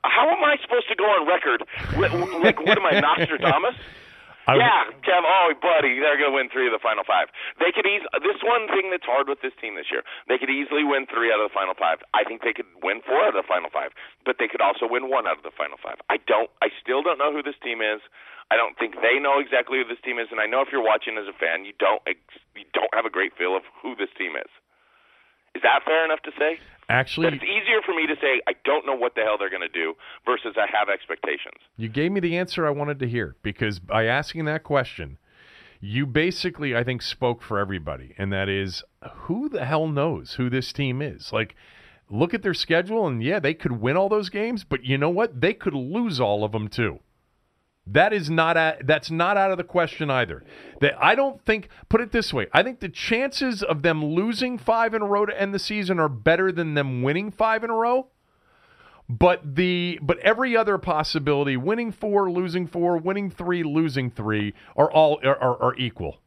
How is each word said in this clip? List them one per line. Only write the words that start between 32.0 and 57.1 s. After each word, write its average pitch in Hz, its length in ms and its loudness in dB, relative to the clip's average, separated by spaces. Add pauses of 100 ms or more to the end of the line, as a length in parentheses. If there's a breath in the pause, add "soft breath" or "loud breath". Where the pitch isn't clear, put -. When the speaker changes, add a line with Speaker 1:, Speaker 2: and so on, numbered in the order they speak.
Speaker 2:
me 202 80 0
the 170 180 -2
answer 175 300 -2
I - 40 2
wanted 143 280 -4
to 131 80 -2
hear, 113 340 -4
because 104 380 -4
by 107 260 0
asking 151 400 -2
that 156 180 -4
question, 127 540 -4 (600 soft breath)
you 110 260 -4
basically, 151 720 -2
I 120 80 0
think, 123 180 -4
spoke 120 400 -2
for 104 180 -4
everybody, 78 580 -6
and 98 160 -4
that 98 160 -2
is, 98 340 -4 (300)
who 240 340 -6
the 214 160 -4
hell 156 240 0
knows 143 460 -2
who 127 160 -2
this 127 240 -4
team 135 280 -4
is? - 300 -10
Like, 110 240 -4 (540 soft breath)
look 135 240 0
at 214 100 -4
their 190 100 0
schedule, 185 540 0
and 120 160 -4
yeah, 180 160 0
they 147 140 -2
could 151 260 -4
win 127 160 0
all 196 140 2
those 208 200 0
games, 214 360 -4
but 131 180 -4
you 131 140 0
know 147 120 2
what? 175 300 -2
They 208 140 2
could 175 220 -4
lose 160 440 -4
all 104 240 2
of 104 80 -2
them 107 160 -4
too. 101 320 -2 (880)
That 165 260 4
is 170 160 -2
not 165 280 2
a, 160 260 2
that's 151 260 0
not 175 280 0
out 196 120 4
of 185 80 0
the 175 60 -6
question 160 480 -2
either. 110 320 -2 (380 loud breath)
That, 143 120 4 (100)
I 190 120 8
don't 277 280 0
think, 220 240 -2 (220 loud breath)
put 226 100 4
it 233 120 -4
this 233 200 0
way, 117 220 0
I 160 80 8
think 240 180 -2
the - 80 -8
chances 240 760 -2
of 160 180 -2
them 156 240 2
losing 220 540 -2
five 226 340 0
in 220 80 -2
a 208 60 -2
row 208 180 2
to 202 160 -4
end 196 100 -2
the 196 80 -4
season 190 400 -2
are 156 80 4
better 165 440 2
than 160 240 -4
them 135 260 0
winning 170 300 -2